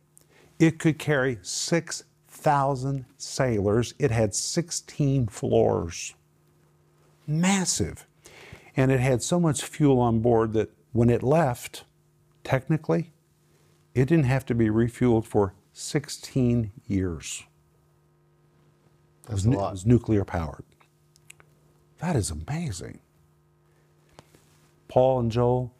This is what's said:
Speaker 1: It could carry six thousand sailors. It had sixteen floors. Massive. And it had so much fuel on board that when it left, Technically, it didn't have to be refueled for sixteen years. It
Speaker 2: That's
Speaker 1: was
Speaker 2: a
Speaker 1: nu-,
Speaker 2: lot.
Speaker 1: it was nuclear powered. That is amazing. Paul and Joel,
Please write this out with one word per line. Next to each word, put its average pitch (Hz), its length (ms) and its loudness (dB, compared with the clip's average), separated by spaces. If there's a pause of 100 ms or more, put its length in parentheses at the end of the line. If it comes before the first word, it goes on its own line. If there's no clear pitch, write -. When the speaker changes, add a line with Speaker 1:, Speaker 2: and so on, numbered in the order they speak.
(580)
Speaker 1:
It 160 200 4
could 160 200 0
carry 131 420 0
six - 640 -6 (240)
thousand 139 800 -2 (100)
sailors. 113 840 0
It 143 120 0
had 110 240 0
sixteen 139 920 -2
floors. 110 880 -2 (1120)
Massive. 160 800 -2 (720)
And 135 160 2
it 135 80 2
had 127 240 0
so 175 160 0
much 160 240 0
fuel 139 340 2
on 117 220 2
board 113 320 2
that 107 180 0 (220)
when 117 180 4
it 117 140 0
left, 139 580 -2 (680)
Technically, 160 640 -2 (840)
it 127 120 2
didn't 160 180 4
have 131 220 0
to 123 80 -2
be 113 140 2
refueled 113 580 2
for 101 260 0 (220)
sixteen 120 960 -2 (160)
years. 92 580 -4 (1800)
It - 20 -20
Speaker 2:
That's 110 80 -8
Speaker 1:
was 95 100 -2
Speaker 2:
a 110 60 4
Speaker 1:
nu-, 135 80 2
Speaker 2:
lot. 98 100 -2
Speaker 1:
it - 40 -8
was 92 120 -12
nuclear 110 400 2
powered. 82 400 -8 (1300)
That 170 180 -2
is 101 140 -2
amazing. 120 720 -10 (1900)
Paul 131 320 2
and 117 100 -2
Joel, 123 500 0